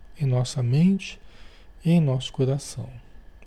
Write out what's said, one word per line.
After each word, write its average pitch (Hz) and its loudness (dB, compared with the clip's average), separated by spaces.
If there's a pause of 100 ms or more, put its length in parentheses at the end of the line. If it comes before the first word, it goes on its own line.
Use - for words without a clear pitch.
(200)
em 151 -2
nossa 123 0
mente 156 2 (640)
e 165 4
em 170 6
nosso 131 0
coração, 131 -2 (580)